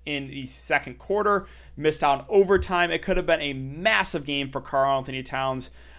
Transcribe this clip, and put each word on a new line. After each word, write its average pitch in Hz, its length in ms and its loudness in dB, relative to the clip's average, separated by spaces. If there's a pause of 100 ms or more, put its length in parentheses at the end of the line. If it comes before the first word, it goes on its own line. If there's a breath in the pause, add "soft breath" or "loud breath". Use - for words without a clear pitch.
in 143 200 -4
the 131 200 -10
second 139 500 -2
quarter, 202 480 0 (320 loud breath)
missed 151 260 0
out 139 180 4
on - 80 -16
overtime. 185 600 4
It 165 140 -2
could 185 140 0
have 180 100 -2
been 160 140 4
a 143 120 -4
massive 160 720 -2
game 139 240 -2
for 135 100 -6
Karl 135 380 2
Anthony 131 240 -6
Towns. 131 480 -4 (300 soft breath)